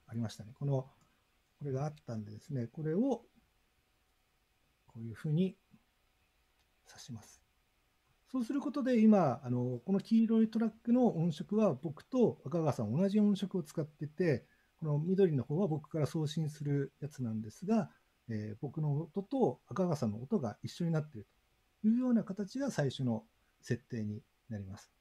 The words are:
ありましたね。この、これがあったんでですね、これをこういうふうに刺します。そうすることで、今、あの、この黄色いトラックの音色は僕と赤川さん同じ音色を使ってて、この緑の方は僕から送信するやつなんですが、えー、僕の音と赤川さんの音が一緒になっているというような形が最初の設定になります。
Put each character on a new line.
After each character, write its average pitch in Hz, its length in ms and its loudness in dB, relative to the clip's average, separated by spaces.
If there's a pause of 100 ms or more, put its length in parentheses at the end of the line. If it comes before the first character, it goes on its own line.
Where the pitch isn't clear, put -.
あ - 80 -16
り 113 60 -6
ま 117 100 -4
し - 80 -14
た - 60 -16
ね。 107 100 -18
こ - 120 -10
の、 135 220 -2 (680)
こ 147 80 -12
れ 143 60 -6
が 131 140 -4
あ 156 40 -6
っ 151 60 -12 (100)
た 123 80 -10
ん 110 100 -8
で 104 80 -14
で 107 80 -16
す - 140 -12
ね、 120 140 -4
こ 156 160 -12
れ 156 100 -2
を 240 320 -2 (1600)
こ - 140 -20
う - 20 -12
い 113 80 -10
う 107 60 -12
ふ - 140 -8
う - 20 -2
に 180 260 0 (1300)
刺 - 120 -20
し - 140 -14
ま 104 100 -14
す。 - 180 -20 (920)
そ 262 80 -2
う 240 40 0
す 240 100 -4
る 277 80 0
こ 294 100 -4
と 285 120 -2
で、 247 180 4
今、 185 420 6
あ 127 60 -6
の、 123 340 0
こ 190 100 -2
の 196 60 2
黄 226 240 4
色 226 200 4
い 220 80 4
ト 220 80 -2
ラ 226 80 2
ッ - 20 -2
ク - 240 -2
の 240 240 4
音 170 140 2
色 - 240 -4
は 208 180 4
僕 143 300 -8
と 226 420 2
赤 165 140 -2
川 156 140 2
さ 123 100 -4
ん 107 120 0
同 190 140 4
じ 208 100 2
音 208 160 4
色 190 220 -4
を 170 60 -2
使 - 180 -6
っ - 20 -4
て 151 220 -8
て、 156 400 0 (320)
こ - 80 -8
の 147 140 0
緑 180 360 2
の 123 80 0
方 147 140 -2
は 196 100 2
僕 151 220 -4
か 165 100 -4
ら 147 60 2
送 156 220 -2
信 156 220 -2
す 147 140 -10
る 143 360 -2
や 147 100 -10
つ - 140 -10
な 113 80 -4
ん 110 100 -4
で 107 80 -12
す - 160 -16
が、 208 240 0 (380)
え 107 260 -6
ー、 104 80 -14
僕 147 200 -6
の 147 220 0
音 196 200 -8
と 220 440 0
赤 185 160 -2
川 175 120 0
さ 127 100 -2
ん 107 60 0
の 107 100 -8
音 180 180 -2
が 113 220 -6
一 104 100 -10
緒 - 140 -4
に 165 60 0
な 160 80 2
っ 151 100 -6
て - 80 -18
い 104 40 -12
る - 60 -20 (540)
と 214 60 2
い 226 80 6
う - 20 2
よ 254 120 0
う 247 40 4
な 226 100 4
形 196 360 -6
が 277 100 -2
最 143 220 0
初 135 120 -6
の 120 220 0 (360)
設 - 200 -4
定 113 220 -6
に 104 180 -6 (280)
な 107 100 -8
り 101 60 -10
ま 95 120 -12
す。 - 240 -20